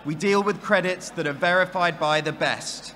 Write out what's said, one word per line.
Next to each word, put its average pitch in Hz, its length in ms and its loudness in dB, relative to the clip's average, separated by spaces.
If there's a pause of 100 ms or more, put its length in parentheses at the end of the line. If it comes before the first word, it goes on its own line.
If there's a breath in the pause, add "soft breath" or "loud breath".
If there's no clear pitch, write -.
We 147 120 -4
deal 202 280 2
with 202 180 -2
credits 185 500 0
that 156 160 -4
are 147 40 -2
verified 175 640 2
by 156 220 2
the 151 140 -2
best - 640 -4